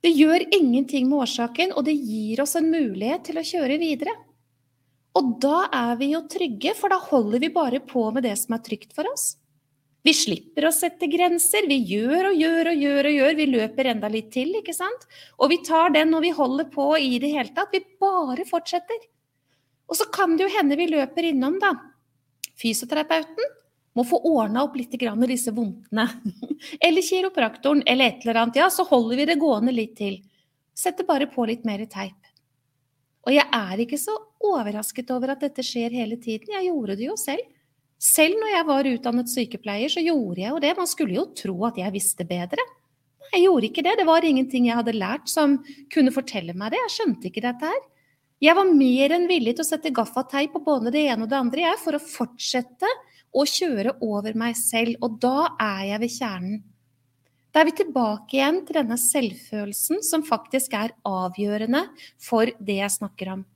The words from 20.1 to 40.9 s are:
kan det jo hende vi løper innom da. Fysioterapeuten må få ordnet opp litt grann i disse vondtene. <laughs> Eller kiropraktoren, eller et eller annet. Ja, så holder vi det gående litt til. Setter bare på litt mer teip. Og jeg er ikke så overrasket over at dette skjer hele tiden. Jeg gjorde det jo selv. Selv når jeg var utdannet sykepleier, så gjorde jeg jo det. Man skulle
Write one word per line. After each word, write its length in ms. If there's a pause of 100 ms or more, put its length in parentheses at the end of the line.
kan 240
det 80
jo 80
hende 240
vi 140
løper 400
innom 300
da. 100 (880)
Fysioterapeuten 880 (480)
må 80
få 140 (100)
ordnet 320
opp 160
litt 240
grann 240
i 60
disse 240
vondtene. 500 (400)
<laughs> 400
Eller 200
kiropraktoren, 840
eller 220
et 140
eller 180
annet. 180
Ja, 80
så 160
holder 360
vi 100
det 100
gående 320
litt 240
til. 220 (580)
Setter 300
bare 240
på 180
litt 160
mer 240
teip. 280 (1080)
Og 80
jeg 120 (120)
er 240
ikke 160
så 160 (320)
overrasket 680
over 180
at 80
dette 240
skjer 300
hele 260
tiden. 320
Jeg 160
gjorde 300
det 100
jo 80
selv. 360 (460)
Selv 400
når 100
jeg 160
var 220
utdannet 420
sykepleier, 600
så 120
gjorde 380
jeg 100
jo 100
det. 160
Man 120
skulle 280